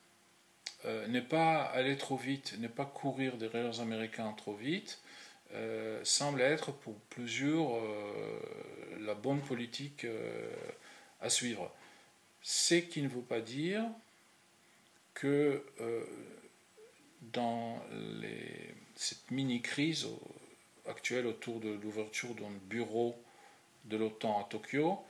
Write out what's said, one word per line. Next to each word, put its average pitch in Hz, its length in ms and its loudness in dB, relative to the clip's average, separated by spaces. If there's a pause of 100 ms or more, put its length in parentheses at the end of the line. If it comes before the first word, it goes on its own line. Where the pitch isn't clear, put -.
(840)
euh, 110 240 -2
ne 123 120 2
pas 160 420 6
aller 131 340 2
trop 135 200 0
vite, 135 420 -2
ne 117 100 -2
pas 139 160 -2
courir 131 520 0
derrière 117 340 0
les 113 100 -2
Américains 113 560 -2
trop 104 180 -6
vite, 143 460 -2 (520)
euh, 110 520 -4
semble 143 360 4
être 147 320 4
pour - 220 -10 (160)
plusieurs, 127 680 2
euh, 107 640 -2 (600)
la 107 140 -2
bonne 135 260 2
politique, 135 640 -4
euh, 113 460 -4 (680)
à 117 80 0
suivre. 113 420 2 (720)
Ce - 340 4
qui 170 260 2
ne 135 60 2
veut 123 120 -2
pas 120 200 0
dire 151 420 0 (1300)
que, 143 500 4 (180)
euh, 117 240 -2 (1160)
dans 117 600 0 (100)
les, 53 840 -6 (220)
cette - 340 -6
mini-crise 135 760 2
au-, 113 120 -6 (680)
actuelle 120 380 0
autour 113 340 -2
de 110 80 -2
l'ouverture 107 640 -4
d'un 104 160 -6 (140)
bureau 113 500 2 (720)
de 107 140 -2
l'otan 107 420 2
à 101 40 -2
Tokyo, 147 540 2 (120)